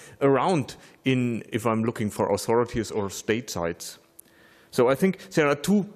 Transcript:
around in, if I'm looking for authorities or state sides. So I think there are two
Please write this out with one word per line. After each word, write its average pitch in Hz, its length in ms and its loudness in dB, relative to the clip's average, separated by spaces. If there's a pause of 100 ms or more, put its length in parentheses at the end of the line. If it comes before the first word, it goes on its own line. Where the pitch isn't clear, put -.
(220)
around 139 540 2 (280)
in, 123 460 0
if 113 180 -2
I'm 110 160 2
looking 113 260 -2
for 101 220 -2
authorities 117 580 0
or 101 220 -4
state - 380 -4
sides. - 500 -6 (720)
So 123 180 4
I 139 60 4
think - 360 -2
there 151 160 2
are 143 80 2
two 190 400 0